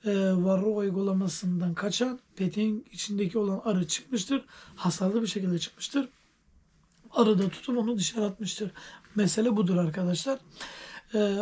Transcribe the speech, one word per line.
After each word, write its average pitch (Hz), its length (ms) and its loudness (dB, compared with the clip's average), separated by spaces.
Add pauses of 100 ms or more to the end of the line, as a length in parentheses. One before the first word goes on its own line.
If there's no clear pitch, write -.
e, 196 280 2
varroa 190 420 2
uygulamasından 190 1000 0
kaçan 240 460 -2 (160)
peteğin 214 560 -2
içindeki 202 460 -2
olan 202 280 0
arı 185 220 2
çıkmıştır. - 580 -4 (300)
Hasarlı 190 460 0
bir 226 60 -2
şekilde 180 320 -2
çıkmıştır. - 500 -4 (1000)
Arı 220 280 6
da 190 100 2
tutup - 280 -4
onu 233 200 0
dışarı 208 280 -2
atmıştır. 196 460 -6 (440)
Mesele 214 420 2
budur 185 200 4
arkadaşlar. 180 600 0 (760)
Ee, 202 280 2